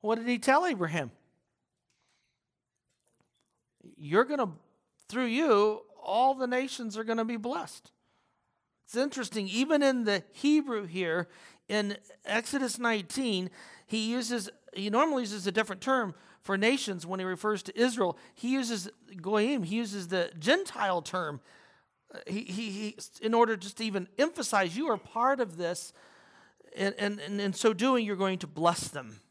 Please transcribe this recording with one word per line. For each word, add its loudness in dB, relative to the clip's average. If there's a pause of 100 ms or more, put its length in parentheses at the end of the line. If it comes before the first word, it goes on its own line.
What 2
did -4
he 2
tell 6
Abraham? -2 (2750)
You're 2
gonna, 0 (560)
through -2
you, 4 (220)
all 4
the -2
nations -4
are -4
gonna 0
be -4
blessed. -8 (920)
It's -10
interesting, -2
even 2
in 4
the 0
Hebrew 2
here, -2 (420)
in -2 (280)
Exodus -2
nineteen, 0 (360)
he -2
uses, -2 (240)
he -4
normally 2
uses -4
a 0
different -2
term 0 (280)
for 0
nations 2
when -6
he -2
refers 0
to -10
Israel. 2 (160)
He -6
uses 0 (320)
goyim, 2
he -4
uses -4
the 0
Gentile 2
term. -4 (720)
Uh, -14
he, -4
he, -6
he, -6 (240)
in 0
order 6
just -12
to -4
even -2
emphasize, 0
you -2
are 2
part 0
of -2
this, -6 (840)
and, 0
and, -4
and -4
in 0
so 4
doing, 2
you're -2
going 0
to -8
bless 0
them. -12